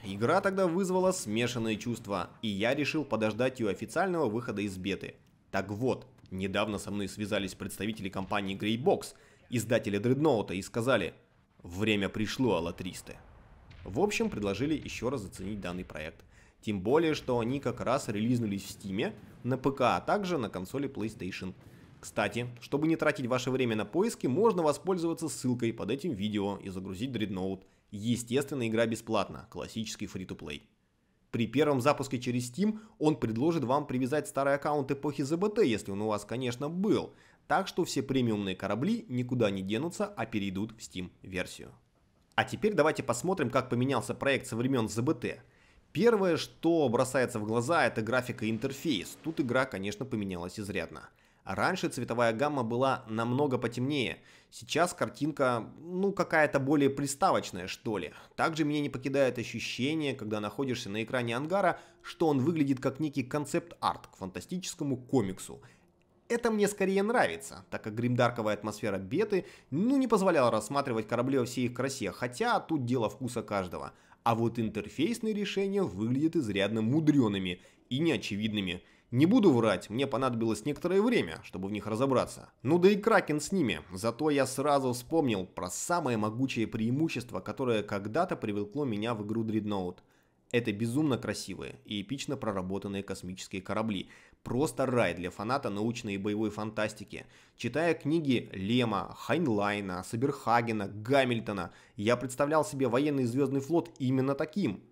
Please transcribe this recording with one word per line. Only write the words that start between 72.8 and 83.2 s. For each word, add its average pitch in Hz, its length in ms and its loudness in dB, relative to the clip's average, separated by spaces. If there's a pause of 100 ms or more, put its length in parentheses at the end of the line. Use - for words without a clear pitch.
дело 117 240 2
вкуса 117 340 -6
каждого. 90 480 -4 (320)
А 117 120 4
вот 117 240 0
интерфейсные 175 760 -2
решения 196 480 0
выглядят 127 540 0
изрядно 107 480 2
мудреными 113 760 4 (300)
и 127 80 -2
неочевидными. 104 840 0 (260)
Не 123 160 4
буду 202 260 8
врать, 110 380 4
мне 123 160 0
понадобилось 113 580 0
некоторое 175 380 0
время, 170 420 2
чтобы 92 260 -8
в - 20 -4
них 101 160 -4
разобраться. 113 640 0 (100)
Ну 160 160 4
да 180 140 8
и 202 60 4
кракен 185 440 4